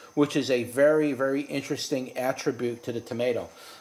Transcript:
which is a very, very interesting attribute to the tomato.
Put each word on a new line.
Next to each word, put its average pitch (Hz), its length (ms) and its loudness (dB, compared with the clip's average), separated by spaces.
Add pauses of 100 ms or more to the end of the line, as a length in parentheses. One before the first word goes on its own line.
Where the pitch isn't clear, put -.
(120)
which 147 240 2
is 131 140 0
a 123 140 2
very, 143 500 4
very 135 260 0
interesting 135 760 -4
attribute 127 680 -2
to 127 100 -6
the 117 80 -2
tomato. 117 480 -2 (320)